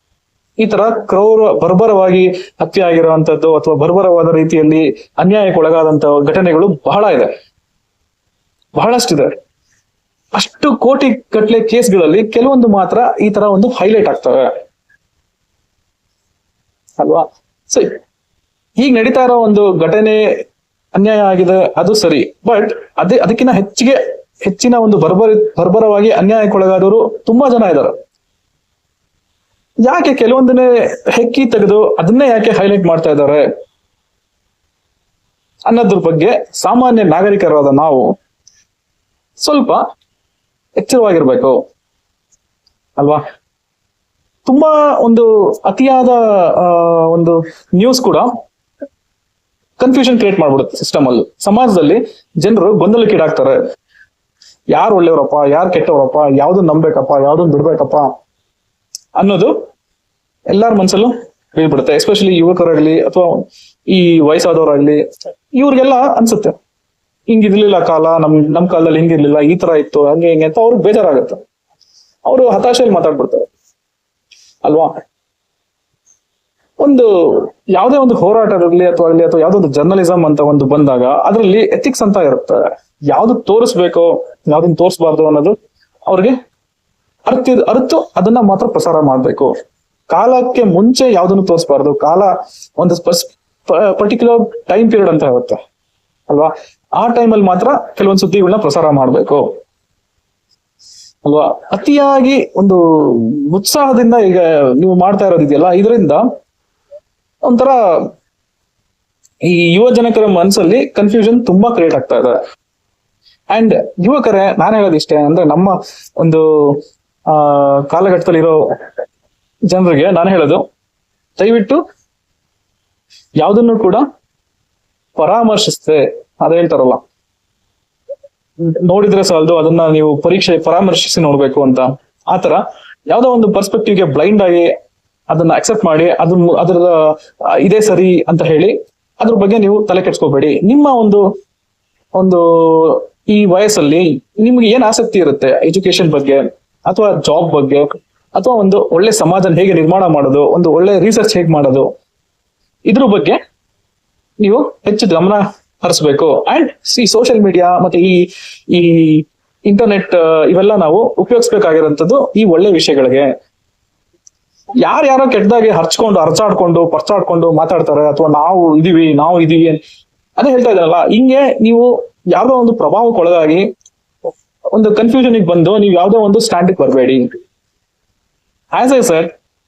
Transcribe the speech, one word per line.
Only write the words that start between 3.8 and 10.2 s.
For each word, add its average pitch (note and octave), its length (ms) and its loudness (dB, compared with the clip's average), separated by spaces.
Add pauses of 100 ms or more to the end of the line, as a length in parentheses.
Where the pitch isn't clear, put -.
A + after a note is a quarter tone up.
ರೀತಿಯಲ್ಲಿ D#3+ 800 0
ಅನ್ಯಾಯಕ್ಕೆ F#3 420 0
ಒಳಗಾದಂತ D#3 460 0 (220)
ಘಟನೆಗಳು F3 400 0
ಬಹಳ F3 360 -2
ಇದೆ, D#3 500 -4 (1200)
ಬಹಳಷ್ಟಿದೆ. A3+ 720 -2 (880)